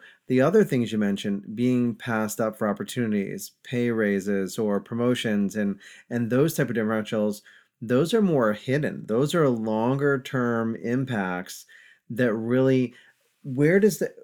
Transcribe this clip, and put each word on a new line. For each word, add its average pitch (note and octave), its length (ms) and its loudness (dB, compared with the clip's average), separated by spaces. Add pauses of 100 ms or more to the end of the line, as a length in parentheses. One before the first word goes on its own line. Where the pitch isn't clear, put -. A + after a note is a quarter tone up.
(280)
The B2+ 120 2
other F3 240 4
things A#2+ 300 0
you A2+ 40 -2
mentioned, G2+ 560 -2
being A#2+ 420 0
passed A2 440 -4
up A2 180 -2
for A2 120 0
opportunities, G2+ 800 -4 (140)
pay A#2+ 260 -2
raises G2+ 640 0
or G#2 220 0
promotions A2 800 0
and, G2+ 240 -2 (280)
and A#2+ 200 -2
those C#3+ 240 2
type C3 160 0
of A2+ 80 -4
differentials, G#2+ 640 -2 (400)
those B2+ 320 2
are A3+ 80 2
more C3+ 320 2
hidden. C3 520 -4
Those C#3 300 0
are D#3 140 4
longer B2 720 0
term A#2 560 -2
impacts G#2 880 -4 (440)
that A#2+ 240 0
really, B2+ 600 2 (500)
where D3 380 2
does G3+ 180 4
the, - 140 -4 (100)